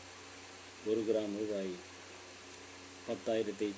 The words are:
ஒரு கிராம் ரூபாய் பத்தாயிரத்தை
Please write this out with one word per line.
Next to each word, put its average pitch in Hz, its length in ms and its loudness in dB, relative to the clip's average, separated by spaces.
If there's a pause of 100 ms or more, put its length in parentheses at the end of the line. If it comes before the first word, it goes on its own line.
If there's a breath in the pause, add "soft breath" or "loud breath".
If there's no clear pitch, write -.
(840)
ஒரு 110 160 6
கிராம் 107 360 4
ரூபாய் 98 500 0 (1200)
பத்தாயிரத்தை 107 720 4